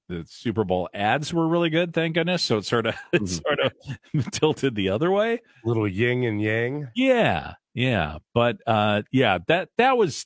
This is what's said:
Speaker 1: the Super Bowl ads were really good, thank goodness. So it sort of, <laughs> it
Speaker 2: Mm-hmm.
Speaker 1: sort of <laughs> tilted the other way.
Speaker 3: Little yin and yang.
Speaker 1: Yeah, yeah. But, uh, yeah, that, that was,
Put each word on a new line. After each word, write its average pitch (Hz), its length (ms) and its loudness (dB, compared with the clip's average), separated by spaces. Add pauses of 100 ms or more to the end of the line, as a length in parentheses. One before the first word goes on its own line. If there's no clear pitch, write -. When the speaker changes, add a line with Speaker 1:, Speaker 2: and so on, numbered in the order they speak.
Speaker 1:
the 85 180 -8
Super 107 380 -2
Bowl 90 300 0
ads 120 400 0
were 165 120 2
really 170 220 0
good, 165 240 0
thank 165 220 -2
goodness. 170 280 0
So 117 140 0
it 98 80 -2
sort 117 220 0
of, 110 80 -2 (100)
<laughs> - 80 -6
it 170 80 2
Speaker 2:
Mm-hmm. 101 60 -4
Speaker 1:
sort 139 340 -4
of - 680 -4
<laughs> - 0 -
tilted 139 440 0
the 95 140 0
other 131 220 0
way. 226 320 -2 (240)
Speaker 3:
Little 113 200 0
yin 120 380 0
and 107 160 0
yang. 120 560 -2
Speaker 1:
Yeah, 165 580 2 (200)
yeah. 104 420 0 (160)
But, 120 340 2
uh, 107 360 2 (100)
yeah, 117 260 4 (100)
that, 170 280 0
that 247 220 4
was, 185 260 0